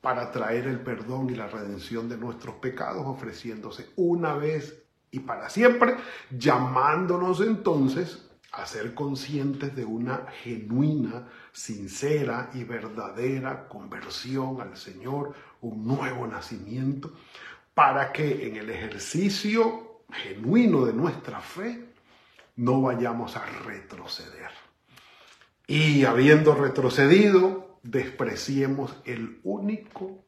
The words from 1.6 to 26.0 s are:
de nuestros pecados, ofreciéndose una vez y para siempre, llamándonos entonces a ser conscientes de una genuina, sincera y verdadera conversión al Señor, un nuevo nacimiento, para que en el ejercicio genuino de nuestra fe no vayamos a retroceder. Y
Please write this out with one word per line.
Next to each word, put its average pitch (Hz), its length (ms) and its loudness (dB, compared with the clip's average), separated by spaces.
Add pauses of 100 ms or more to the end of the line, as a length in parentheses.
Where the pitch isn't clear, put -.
de 120 80 -8
nuestros 117 380 -10
pecados, - 500 -6
ofreciéndose 113 920 -10
una 170 380 2
vez 147 500 -4 (260)
y 131 80 -8
para - 320 -8
siempre, 240 460 6 (340)
llamándonos 147 1080 4
entonces 160 880 2 (240)
a 98 120 -10
ser 110 300 -8
conscientes 139 800 -4
de 123 100 -6
una 117 440 -4 (160)
genuina, 120 840 0 (240)
sincera 120 1040 -4
y 127 80 -8
verdadera 117 1040 -6
conversión - 920 -8
al 98 160 -12
Señor, 123 580 -8 (280)
un 110 220 -8
nuevo 127 440 -2
nacimiento, 127 840 -6 (600)
para 139 380 4
que 143 340 -2
en 110 80 -8
el 107 160 -10
ejercicio 196 1400 0
genuino 147 720 4
de 113 60 2
nuestra 135 480 -2
fe 233 480 -10 (680)
no 131 280 2
vayamos 120 540 -2
a 117 80 -8
retroceder. - 1080 -14 (1120)
Y 147 380 6